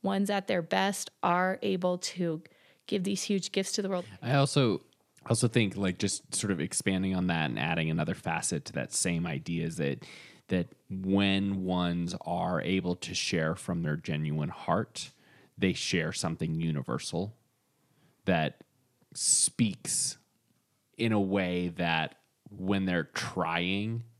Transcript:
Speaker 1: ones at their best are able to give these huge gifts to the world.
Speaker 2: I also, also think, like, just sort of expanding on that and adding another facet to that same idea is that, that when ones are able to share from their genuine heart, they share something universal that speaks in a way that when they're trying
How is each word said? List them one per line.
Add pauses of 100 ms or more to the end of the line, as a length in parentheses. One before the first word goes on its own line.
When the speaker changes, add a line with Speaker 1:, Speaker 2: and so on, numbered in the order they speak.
Speaker 1:
ones
at
their
best (100)
are
able
to (460)
give
these
huge
gifts
to
the
world. (160)
Speaker 2:
I
also, (480)
also
think,
like,
just
sort
of
expanding
on
that
and
adding
another
facet
to
that
same
idea
is
that, (440)
that (160)
when
ones
are
able
to
share
from
their
genuine
heart, (440)
they
share
something
universal (920)
that (500)
speaks (800)
in
a
way
that (340)
when
they're (100)
trying (160)